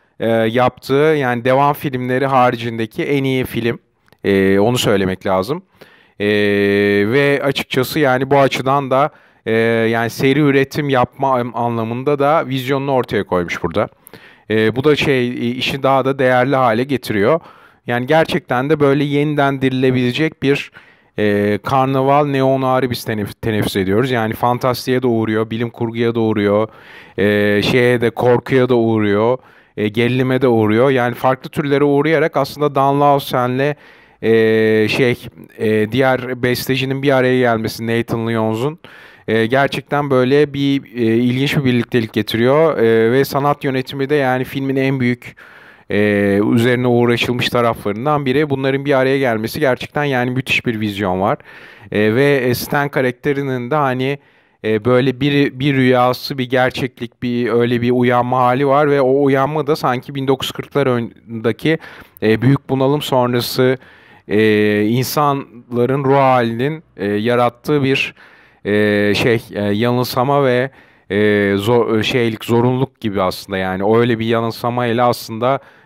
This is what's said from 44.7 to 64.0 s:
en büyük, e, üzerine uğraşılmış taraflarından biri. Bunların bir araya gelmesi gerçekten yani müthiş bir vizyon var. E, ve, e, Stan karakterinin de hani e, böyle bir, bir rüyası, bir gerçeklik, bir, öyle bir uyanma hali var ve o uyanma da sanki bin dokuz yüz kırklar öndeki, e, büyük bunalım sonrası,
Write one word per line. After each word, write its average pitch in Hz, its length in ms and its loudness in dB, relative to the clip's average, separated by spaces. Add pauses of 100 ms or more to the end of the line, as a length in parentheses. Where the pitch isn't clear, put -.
en 135 240 0
büyük, 123 360 -4 (540)
e, 98 80 0 (560)
üzerine 123 320 2
uğraşılmış 120 600 0
taraflarından 120 800 -2
biri. 143 240 0
Bunların 135 340 -2
bir 139 140 0
araya 131 200 0
gelmesi 113 420 -2
gerçekten 147 440 -2
yani 127 260 -2
müthiş 127 360 -4
bir 113 140 -4
vizyon 98 400 -2
var. 107 180 0 (540)
E, 107 220 2
ve, 143 220 2
e, 123 180 0
Stan 143 340 -2
karakterinin 131 840 -4
de 156 40 -2
hani 135 440 -2 (460)
e, 107 200 0
böyle 127 360 2
bir, 143 400 0
bir 139 140 0
rüyası, 127 640 2
bir 123 120 -6
gerçeklik, 127 720 -2
bir, 120 260 -2
öyle 120 340 2
bir 120 80 2
uyanma 123 480 2
hali 127 280 2
var 143 240 2
ve 143 100 2
o 135 240 2
uyanma 139 420 0
da 151 100 0
sanki 135 380 -4
bin 135 140 -6
dokuz 135 180 0
yüz - 60 -8
kırklar 139 340 -2
öndeki, 117 920 -2 (440)
e, 110 200 2
büyük 139 260 2
bunalım 135 340 0
sonrası, 127 760 0 (500)